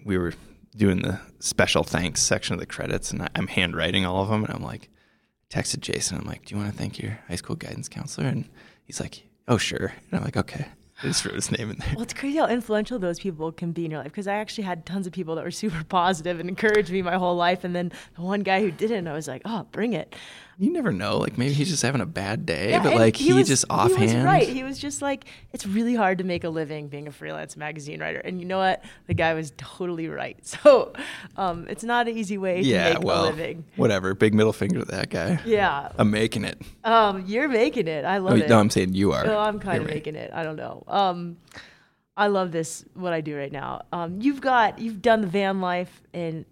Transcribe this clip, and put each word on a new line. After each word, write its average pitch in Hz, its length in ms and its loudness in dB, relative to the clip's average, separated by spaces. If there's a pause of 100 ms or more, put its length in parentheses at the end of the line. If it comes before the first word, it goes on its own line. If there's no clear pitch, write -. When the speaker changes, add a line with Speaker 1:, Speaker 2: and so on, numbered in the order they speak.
Speaker 1:
we 98 140 -2
were 87 160 -2 (420)
doing 95 280 4
the 95 160 -2 (200)
special - 440 2
thanks 80 380 -2
section - 340 0
of 87 40 -6
the - 60 -8
credits, - 460 -6
and - 100 -6
I, - 140 -6
I'm 165 120 -2
handwriting 92 600 0
all 95 160 0
of 98 60 -2
them. 107 140 2
And - 100 -4
I'm - 100 -8
like, - 260 -12 (640)
texted - 300 -4
Jason, - 360 -4
I'm - 80 -6
like, - 200 -10
"Do - 100 -12
you 101 60 -4
wanna 104 100 -4
thank - 280 -8
your 107 280 -8
high 87 80 -6
school - 200 -8
guidance - 340 -12
counselor?" - 380 -6
And - 180 -2 (400)
he's - 140 -10
like, - 240 -12 (240)
"Oh, 120 100 4
sure." - 360 -2 (180)
And 185 80 0
I'm - 40 -2
like, 135 140 -4
"Okay." - 280 -4 (360)
I 139 60 -4
just - 180 0
wrote - 100 -6
his - 220 -4
name 113 140 -6
in - 60 -10
there. - 160 -4
Speaker 2:
Well, 214 100 -4
it's 240 100 -8
crazy 277 240 -2
how 302 100 4
influential 214 520 -2
those 175 220 -2
people 160 320 -6
can 170 180 -6
be 170 140 -4
in 156 60 -6
your 151 100 -6
life, 143 100 -12
'cause 190 160 -8
I 202 80 -2
actually 214 300 -6
had 175 200 -6
tons 185 220 -4
of 175 60 -8
people 165 220 -6
that 160 100 -6
were 170 60 -4
super 175 340 -4
positive 175 540 2
and 175 100 -6
encouraged 208 420 4
me 190 100 0
my 180 140 0
whole 180 220 2
life. 180 260 2
And 180 100 -4
then 175 180 -2 (240)
the 170 60 -12
one 196 200 -2
guy 190 200 2
who 214 80 2
didn't, 190 380 -2
I 156 60 -6
was 151 140 -6
like, 131 180 -8
"Oh, 208 260 -6
bring 226 220 -2
it." 156 200 -6 (440)
Speaker 1:
You 208 160 2
never 262 180 0
know. 104 280 0
Like, - 180 0
maybe 131 160 2
he's 143 160 2
just 147 140 0
having 123 180 2
a 90 40 -2
bad 98 400 -4
day, 82 260 0
Speaker 2:
Yeah, 349 120 4
Speaker 1:
but, - 80 4
Speaker 2:
and - 80 6
Speaker 1:
like, 220 160 8
he 285 160 4
Speaker 2:
was, - 160 6
Speaker 1:
just - 240 4
Speaker 2:
he - 60 0
was - 160 6
Speaker 1:
offhand 117 320 4
Speaker 2:
right. - 240 6
He 262 120 -4
was 269 160 -6
just 277 240 -6
like, 277 220 -2 (300)
"It's - 120 -10
really 226 300 2
hard 190 220 4
to 180 80 -4
make 175 180 -2
a 175 60 -2
living 156 400 -4
being 147 180 -10
a 147 60 -12
freelance 156 420 -10
magazine 151 460 -10
writer." 156 180 -4
And 180 220 -8
you 175 40 -10
know 185 120 -2
what? 190 260 2 (240)
The 175 60 -2
guy 165 220 2
was 160 200 -6
totally 170 540 -8
right. 135 320 -8
<laughs> - 40 -20
So, - 460 6 (460)
um, 170 320 -4
it's 208 160 -8
not 240 240 0
an 226 80 -4
easy 208 200 -4
way 185 240 0
to 180 60 4
Speaker 1:
Yeah, 95 280 4
Speaker 2:
make - 80 -2
Speaker 1:
well, 92 200 2
Speaker 2:
a 95 40 2
living. 160 360 -6 (140)
Speaker 1:
whatever. 95 380 2
Big 107 180 6
middle 107 180 6
finger 101 280 -2
to - 120 -4
that - 180 -4
guy. 123 360 0
Speaker 2:
Yeah. 185 520 0
Speaker 1:
I'm 113 140 4
making 107 320 0
it. - 180 -6 (220)
Speaker 2:
Um, 208 420 4
you're 220 220 0
making 240 400 2
it. 156 160 -2
I 185 140 0
love 185 160 2
Speaker 1:
Oh, 113 80 8
Speaker 2:
it. - 80 2
Speaker 1:
no, 113 100 10
I'm 104 100 6
saying 92 260 2
you 95 180 4
are. 64 120 0
Speaker 2:
No, 214 140 2
I'm 208 220 -2
kinda 190 140 -2
Speaker 1:
You're - 100 -2
ma- 151 80 -6
Speaker 2:
making 151 220 -8
it. 127 180 -10
I 165 100 -6
don't 156 140 -8
know. - 320 -12
Um, 175 480 0 (800)
I 208 100 4
love 190 240 2
this, 160 320 -4 (120)
what 180 180 -4
I 160 80 0
do 151 160 -6
right 139 140 -6
now. 135 300 -8 (120)
Um, 175 260 -6
you've 269 220 0
got, 247 380 4
you've 220 220 -6
done 226 200 6
the 202 60 0
van 196 340 0
life, 180 400 -4 (120)
and 160 380 -6